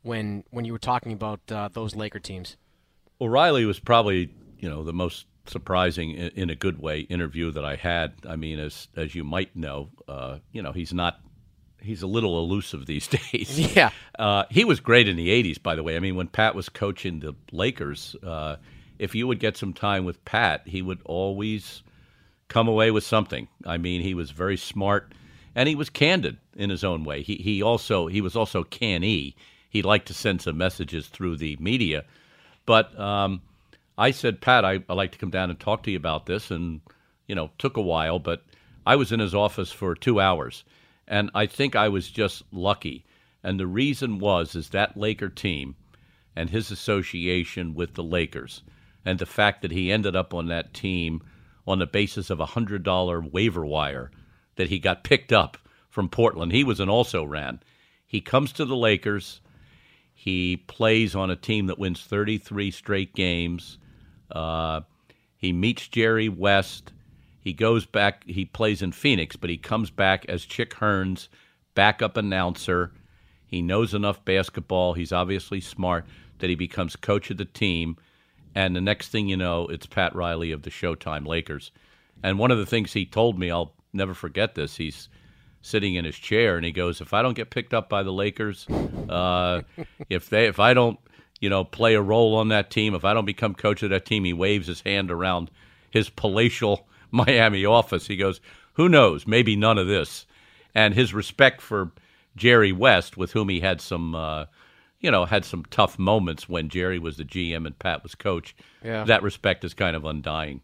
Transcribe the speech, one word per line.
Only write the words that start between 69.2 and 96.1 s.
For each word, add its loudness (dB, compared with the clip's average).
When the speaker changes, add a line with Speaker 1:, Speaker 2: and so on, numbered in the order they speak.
Speaker 2:
but -8
he -4
comes -4
back 2
as -4
Chick -6
Hearn's -2
backup 4
announcer. -2
He -6
knows 0
enough -2
basketball. 0
He's -4
obviously -2
smart -4
that -2
he 2
becomes -6
coach -2
of -8
the -6
team. -2
And 0
the -2
next -2
thing -2
you -2
know, -2
it's -10
Pat 0
Riley -4
of -8
the -12
Showtime -6
Lakers. -6
And 0
one 4
of 6
the 0
things -2
he -2
told 2
me, -2
I'll -2
never -2
forget -4
this, -6
he's -10
sitting -2
in -2
his -8
chair, 2
and -4
he -4
goes, -4
"If -8
I 2
don't 0
get -8
picked -6
up -2
by 0
the -4
Lakers, -4
uh, 0
<laughs> -18
if -4
they, 4
if -2
I 8
don't, 4
you -2
know, 2
play 4
a 6
role 6
on 4
that 2
team, 2
if -4
I 4
don't 2
become -2
coach 0
of -2
that 0
team," 0
he 0
waves 0
his -8
hand 0
around -2
his 2
palatial 2